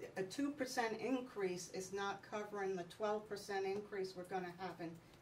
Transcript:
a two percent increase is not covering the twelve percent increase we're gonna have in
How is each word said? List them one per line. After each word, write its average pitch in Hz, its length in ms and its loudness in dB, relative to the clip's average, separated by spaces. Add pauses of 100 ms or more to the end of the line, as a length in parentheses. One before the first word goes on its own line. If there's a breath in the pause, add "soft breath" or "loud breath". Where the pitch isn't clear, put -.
(160)
a 190 80 4
two 277 280 2
percent 233 480 2
increase 208 760 2
is 185 200 -2
not 196 360 0
covering 208 460 0
the 170 80 0
twelve 214 440 2
percent 196 380 0
increase 196 500 0
we're 180 80 -4
gonna 180 360 -2
have 175 200 -4
in 170 120 -2 (300 loud breath)